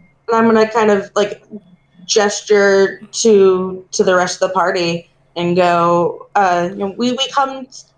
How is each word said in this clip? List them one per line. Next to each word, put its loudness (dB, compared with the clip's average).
and 0
I'm 2
gonna 2
kind 0
of, -2
like, -4
gesture 0
to, 2
to 0
the 2
rest -2
of 2
the -8
party -2
and -2
go, 0
uh, 0
you -12
know, -4
"We, -2
we -4
come -4